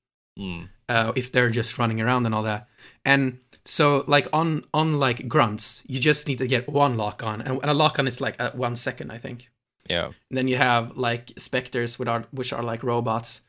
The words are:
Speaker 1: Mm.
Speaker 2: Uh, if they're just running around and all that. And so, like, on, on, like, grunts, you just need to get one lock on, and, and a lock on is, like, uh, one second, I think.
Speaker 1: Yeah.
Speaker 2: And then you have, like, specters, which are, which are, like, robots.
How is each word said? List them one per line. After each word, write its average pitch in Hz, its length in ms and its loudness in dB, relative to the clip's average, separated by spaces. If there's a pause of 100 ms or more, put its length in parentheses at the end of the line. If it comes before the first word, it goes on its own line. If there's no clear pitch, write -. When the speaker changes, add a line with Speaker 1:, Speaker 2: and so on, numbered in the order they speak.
(380)
Speaker 1:
Mm. 90 300 -8 (220)
Speaker 2:
Uh, 113 260 2
if 123 160 -4
they're 123 180 4
just 113 300 -2
running 113 220 2
around 123 240 2
and 110 100 0
all 107 80 0
that. 107 240 -4 (380)
And 131 340 4 (240)
so, 143 440 4
like, 143 260 4
on, 160 300 2 (100)
on, 156 260 2
like, 127 300 0
grunts, 117 580 0
you 131 100 -6
just 147 300 2
need 135 120 -2
to 131 80 0
get 123 220 0
one 143 280 2
lock 104 260 -4
on, 107 180 -4
and, 131 200 -4
and 147 100 0
a - 20 2
lock 151 260 4
on 135 80 0
is, 123 140 -4
like, 117 180 -4
uh, 120 120 -2
one 120 240 -4
second, - 360 -6
I 110 60 -12
think. 117 320 -14 (400)
Speaker 1:
Yeah. 85 180 0 (220)
Speaker 2:
And 127 80 -4
then 127 120 2
you 127 80 2
have, 120 400 2
like, 120 400 -4
specters, 120 600 -4
which 123 120 -4
are, 117 220 -2
which 131 220 -6
are, 120 80 -4
like, 117 220 -4
robots. 120 640 -2